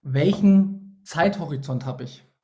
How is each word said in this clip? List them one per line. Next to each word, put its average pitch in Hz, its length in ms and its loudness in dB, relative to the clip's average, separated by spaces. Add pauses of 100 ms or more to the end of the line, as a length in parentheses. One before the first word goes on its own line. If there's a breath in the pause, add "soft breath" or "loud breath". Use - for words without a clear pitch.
welchen 196 1040 2
Zeithorizont 147 800 -4
habe 127 200 -8
ich? - 200 -18 (200)